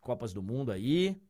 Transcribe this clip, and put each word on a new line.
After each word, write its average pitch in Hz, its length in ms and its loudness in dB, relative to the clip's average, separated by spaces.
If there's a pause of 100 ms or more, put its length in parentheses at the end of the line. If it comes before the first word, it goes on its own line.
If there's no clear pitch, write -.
Copas 120 320 -4
do 101 80 -6
Mundo 120 300 -2
aí. 165 600 2